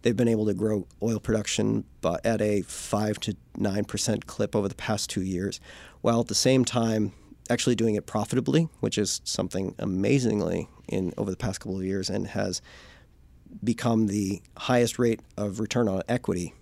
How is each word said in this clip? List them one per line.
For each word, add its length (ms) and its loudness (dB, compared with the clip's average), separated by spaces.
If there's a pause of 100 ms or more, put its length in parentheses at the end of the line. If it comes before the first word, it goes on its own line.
They've 120 4
been 120 4
able 180 4
to 80 2
grow 320 0 (160)
oil 180 0
production 680 0 (160)
bu-, 220 0
at 160 2
a 220 2
five 600 -2
to 140 -4 (200)
nine 280 0
percent 440 -2
clip 280 -4
over 120 2
the 80 -4
past 340 -4
two 140 -4
years, 360 -4 (420)
while 180 4
at 80 0
the 80 -4
same 280 4
time 500 0 (360)
actually 260 2
doing 200 2
it 100 -2
profitably, 640 0 (100)
which 200 0
is 240 -2
something 560 -4
amazingly 920 2 (180)
in, 300 -2
over 140 -2
the 60 -6
past 240 -4
couple 180 -6
of 40 -4
years 280 -2
and 160 -2
has 340 -4 (1000)
become 420 2
the 360 -2 (160)
highest 420 2
rate 220 2 (140)
of 240 -4
return 280 2
on 200 0
equity 540 -2